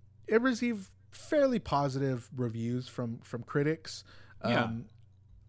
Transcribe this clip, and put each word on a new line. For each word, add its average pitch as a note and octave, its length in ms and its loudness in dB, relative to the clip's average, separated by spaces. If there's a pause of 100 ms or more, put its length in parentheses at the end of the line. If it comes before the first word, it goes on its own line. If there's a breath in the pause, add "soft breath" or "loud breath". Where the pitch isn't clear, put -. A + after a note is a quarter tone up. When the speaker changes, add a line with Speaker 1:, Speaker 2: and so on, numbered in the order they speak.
(280)
Speaker 1:
it A3+ 140 4
received A#3+ 480 0 (200)
fairly C4+ 480 2
positive C3+ 800 0
reviews A#2+ 500 -2
from, A#2 340 -6
from A#2+ 220 -8
critics. - 640 -2 (400 loud breath)
Speaker 2:
Yeah. A#2 200 2
Speaker 1:
Um, A2+ 200 -6 (640)